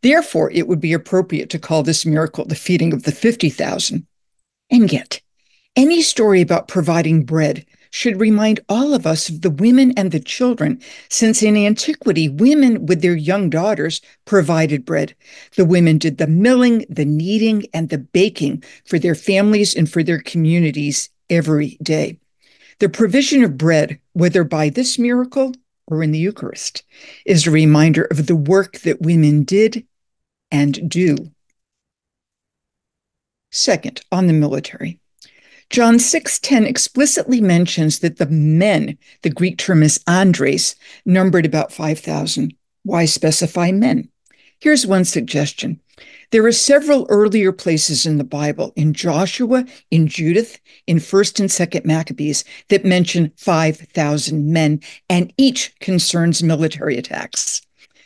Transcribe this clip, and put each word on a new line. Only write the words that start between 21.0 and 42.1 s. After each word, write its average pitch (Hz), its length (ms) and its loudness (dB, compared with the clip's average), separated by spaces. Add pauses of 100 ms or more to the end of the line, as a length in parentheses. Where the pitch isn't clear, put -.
every 151 520 -2
day. 156 360 -4 (640)
The 196 100 2
provision 262 520 2
of 156 140 0
bread, 156 420 0 (140)
whether 175 320 2
by 156 240 -2
this 254 300 -4
miracle 254 560 -2 (320)
or 160 160 -4
in 156 100 0
the 156 60 -2
Eucharist, - 640 -6 (420)
is 160 220 2
a 165 40 0
reminder 156 600 4
of 147 160 -2
the 170 100 0
work 185 440 0
that 151 200 -4
women 156 440 2
did 220 420 0 (640)
and 143 400 -2
do. 165 400 -2 (2250)
Second, - 500 -4 (100)
on 185 140 0
the 165 80 4
military. 151 680 -4 (680)
John 233 300 4
six - 400 -2
ten 233 260 2
explicitly 254 760 -2
mentions 170 580 0
that 165 200 -4
the 160 80 0
men, 156 720 0 (260)
the 175 80 -2
Greek 180 280 -4
term 160 240 2
is 151 240 2
andres, 175 720 0 (280)
numbered 180 400 2
about 156 280 -2
five 156 260 -4
thousand. 156 560 -6 (300)